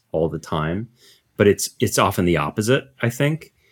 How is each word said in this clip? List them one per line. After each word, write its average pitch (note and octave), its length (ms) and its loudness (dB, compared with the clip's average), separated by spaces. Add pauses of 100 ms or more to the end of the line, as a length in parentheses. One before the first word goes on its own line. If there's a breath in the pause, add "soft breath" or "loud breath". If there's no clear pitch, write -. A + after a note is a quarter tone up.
(120)
all D#2+ 160 0
the D#2+ 100 -8
time. E2 500 -4 (480 soft breath)
But G#2 120 4
it's, - 220 2 (100)
it's - 180 0
often G2 260 2
the F2 120 2
opposite, G#2+ 480 0 (180)
I A#2 80 0
think, D3 420 -4 (200)